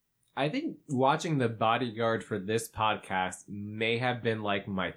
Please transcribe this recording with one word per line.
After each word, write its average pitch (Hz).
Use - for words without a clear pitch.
I 139
think 294
watching 147
The 123
Bodyguard 113
for 107
this 107
podcast 98
may 107
have 123
been, 110
like, 101
my 92